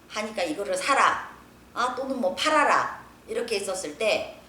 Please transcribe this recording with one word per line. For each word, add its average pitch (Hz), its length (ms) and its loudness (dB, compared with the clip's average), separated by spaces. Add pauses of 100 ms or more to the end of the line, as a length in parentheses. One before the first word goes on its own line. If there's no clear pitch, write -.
하니까 214 340 -4
이거를 185 320 -2
사라, 214 600 2 (380)
아, 247 200 0
또는 262 260 -4
뭐 185 140 0
팔아라 294 680 2 (220)
이렇게 220 340 -2
했었을 165 380 -6
때 196 500 0